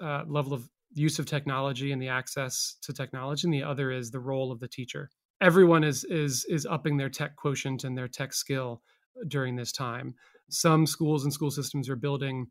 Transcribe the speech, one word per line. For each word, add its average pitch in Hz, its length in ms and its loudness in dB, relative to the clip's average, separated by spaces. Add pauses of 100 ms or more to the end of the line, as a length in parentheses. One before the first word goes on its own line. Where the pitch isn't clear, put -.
uh, 151 240 -4
level 143 280 -2
of 123 160 -6 (240)
use 151 260 2
of 151 60 -4
technology 139 640 -2
and 131 100 -2
the 131 60 -4
access 127 760 -4
to - 120 -8
technology, 135 520 -6
and 170 80 2
the 139 80 0
other 139 300 -2
is 127 180 -6
the 127 120 -10
role 131 320 -2
of 117 80 -12
the 123 80 -10
teacher. 143 400 -10 (320)
Everyone 170 420 10
is, 151 220 2
is, 147 400 0
is 151 200 -2
upping 151 300 0
their 139 140 0
tech 143 260 -8
quotient 135 480 -4
and 127 140 -6
their 127 100 -6
tech 135 240 -8
skill 127 500 -4 (460)
during 131 300 -2
this 120 160 -6
time. 127 420 -8 (340)
Some 160 380 6
schools 151 380 2
and 143 80 0
school 147 180 -2
systems 135 380 -4
are 135 80 -4
building, 131 540 -4